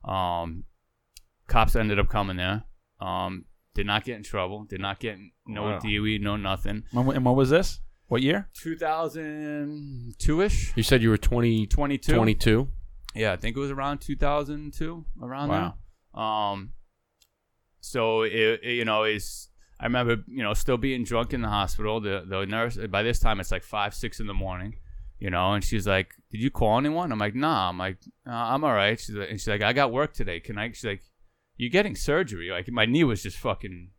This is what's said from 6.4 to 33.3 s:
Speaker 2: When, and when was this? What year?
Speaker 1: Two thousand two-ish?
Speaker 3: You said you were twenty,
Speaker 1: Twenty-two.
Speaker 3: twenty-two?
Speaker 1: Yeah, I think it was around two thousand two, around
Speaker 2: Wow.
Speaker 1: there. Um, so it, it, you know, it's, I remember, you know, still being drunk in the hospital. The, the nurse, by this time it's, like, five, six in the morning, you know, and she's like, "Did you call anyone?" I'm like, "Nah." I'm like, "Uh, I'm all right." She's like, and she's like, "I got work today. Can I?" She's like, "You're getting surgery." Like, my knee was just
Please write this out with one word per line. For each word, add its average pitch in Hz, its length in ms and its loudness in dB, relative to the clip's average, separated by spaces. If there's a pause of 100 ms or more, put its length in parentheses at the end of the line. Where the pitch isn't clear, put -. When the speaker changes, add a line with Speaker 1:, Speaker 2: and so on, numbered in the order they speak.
Speaker 2:
When, 127 240 2
and 127 80 2
when 123 120 6
was 135 140 6
this? 175 300 4 (280)
What 123 140 2
year? 185 320 2
Speaker 1:
Two 165 220 -8
thousand 151 1400 -6
two-ish? 165 580 4
Speaker 3:
You 117 60 4
said 120 200 6
you 113 80 6
were 107 80 6
twenty, 117 480 4
Speaker 1:
Twenty-two. 139 480 2
Speaker 3:
twenty-two? 113 540 4 (460)
Speaker 1:
Yeah, 107 180 0
I 90 40 -2
think 113 200 -4
it 139 40 -4
was 139 100 -4
around 139 300 -4
two 139 160 -6
thousand 147 580 0
two, 160 300 -6 (180)
around 135 280 -6
Speaker 2:
Wow. 95 240 0 (400)
Speaker 1:
there. 110 80 -6
Um, 104 500 -2 (1080)
so 113 420 2
it, 104 100 0 (300)
it, 120 120 -2
you 120 100 0
know, 107 200 2
it's, - 440 -4 (320)
I - 40 -8
remember, 120 320 2 (100)
you 131 160 -6
know, 107 120 0
still 123 220 2
being 127 280 -2
drunk 117 280 0
in 127 100 -2
the 110 60 -2
hospital. 107 520 0
The, 98 280 -4
the 95 180 -2
nurse, 113 300 -2
by 101 260 -2
this 117 180 2
time 107 200 4
it's, 92 120 -4
like, 92 100 -2
five, 104 320 -4
six - 260 -8
in 107 60 -4
the 101 80 -6
morning, 95 400 -4 (460)
you 98 100 -4
know, 90 220 2
and 101 120 0
she's 104 220 0
like, 95 280 2 (160)
"Did 110 100 -8
you 131 100 0
call 110 280 4
anyone?" 151 340 0
I'm 107 60 -4
like, 104 160 -2
"Nah." 127 340 0
I'm 90 100 -6
like, 95 200 -6 (280)
"Uh, 127 60 -12
I'm 120 320 -2
all 139 100 4
right." 104 240 4
She's 107 160 -10
like, 98 160 -6
and 107 100 -8
she's - 80 -4
like, 104 140 0
"I 110 100 2
got 131 200 2
work 143 220 -2
today. 92 260 -4
Can 107 180 -10
I?" 110 140 -6
She's - 120 -14
like, 98 180 -6 (540)
"You're 120 140 -4
getting 185 260 2
surgery." 110 540 -2
Like, 92 180 -6
my 117 180 4
knee 147 180 4
was 113 180 0
just - 160 -10